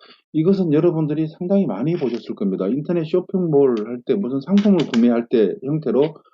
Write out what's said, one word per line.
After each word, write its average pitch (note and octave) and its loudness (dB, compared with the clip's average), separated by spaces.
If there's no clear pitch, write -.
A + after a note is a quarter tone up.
이것은 E3+ 2
여러분들이 D#3 0
상당히 F3+ -2
많이 B2 -4
보셨을 A#2 -6
겁니다. F#2+ -2
인터넷 D3+ -2
쇼핑몰 D#3 0
할 A#2+ -10
때 C3 0
무슨 A#2+ -2
상품을 G3+ 2
구매할 A#2 2
때 G2+ 2
형태로 D3 0